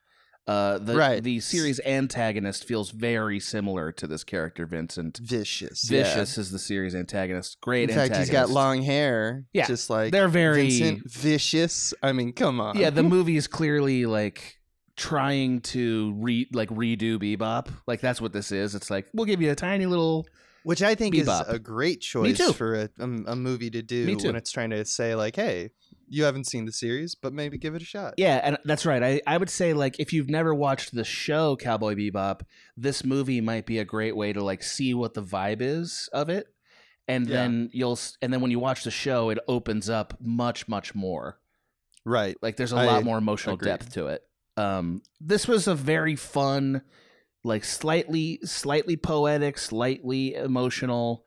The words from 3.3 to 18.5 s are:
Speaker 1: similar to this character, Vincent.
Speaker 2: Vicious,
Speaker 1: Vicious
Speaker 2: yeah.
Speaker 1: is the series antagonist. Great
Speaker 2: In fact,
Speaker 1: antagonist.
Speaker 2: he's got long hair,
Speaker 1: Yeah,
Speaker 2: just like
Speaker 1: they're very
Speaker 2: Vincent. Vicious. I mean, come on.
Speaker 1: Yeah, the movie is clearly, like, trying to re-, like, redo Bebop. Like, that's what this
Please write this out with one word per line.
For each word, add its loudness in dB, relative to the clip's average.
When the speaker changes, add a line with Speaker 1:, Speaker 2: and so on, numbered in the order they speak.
Speaker 1:
similar -4
to -10
this -8
character, -6
Vincent. -6
Speaker 2:
Vicious, -4
Speaker 1:
Vicious 2
Speaker 2:
yeah. -4
Speaker 1:
is -6
the -6
series -4
antagonist. -6
Great 0
Speaker 2:
In 2
fact, 2
Speaker 1:
antagonist. 2
Speaker 2:
he's -2
got 4
long 2
hair, 0
Speaker 1:
Yeah, 2
Speaker 2:
just -2
like 2
Speaker 1:
they're 6
very 6
Speaker 2:
Vincent. 2
Vicious. 2
I 2
mean, 0
come 2
on. -2
Speaker 1:
Yeah, 4
the 4
movie 6
is 0
clearly, 2
like, -2
trying 0
to 0
re-, 0
like, 0
redo 0
Bebop. -2
Like, -2
that's 0
what -4
this -4